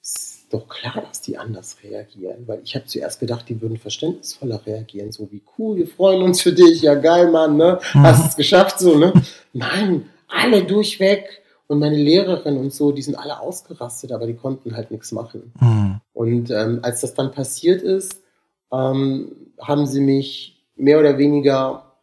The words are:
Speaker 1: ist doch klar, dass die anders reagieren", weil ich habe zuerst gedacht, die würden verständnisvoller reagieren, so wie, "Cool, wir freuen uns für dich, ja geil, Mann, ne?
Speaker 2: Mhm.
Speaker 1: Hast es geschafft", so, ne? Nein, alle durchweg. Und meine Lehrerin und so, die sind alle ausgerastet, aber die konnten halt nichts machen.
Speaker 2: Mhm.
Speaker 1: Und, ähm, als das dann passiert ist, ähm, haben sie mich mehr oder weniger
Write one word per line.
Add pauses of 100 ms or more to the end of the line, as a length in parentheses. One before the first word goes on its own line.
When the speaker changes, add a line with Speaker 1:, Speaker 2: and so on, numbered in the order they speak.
Speaker 1:
ist
doch
klar,
dass
die
anders
reagieren",
weil
ich
habe
zuerst
gedacht,
die
würden
verständnisvoller
reagieren,
so
wie, (160)
"Cool,
wir
freuen
uns
für
dich,
ja
geil,
Mann,
ne? (140)
Speaker 2:
Mhm.
Speaker 1:
Hast
es
geschafft",
so,
ne? (400)
Nein, (180)
alle
durchweg. (300)
Und
meine
Lehrerin
und
so,
die
sind
alle
ausgerastet,
aber
die
konnten
halt
nichts
machen.
Speaker 2:
Mhm. (100)
Speaker 1:
Und,
ähm,
als
das
dann
passiert
ist, (540)
ähm, (260)
haben
sie
mich (100)
mehr
oder
weniger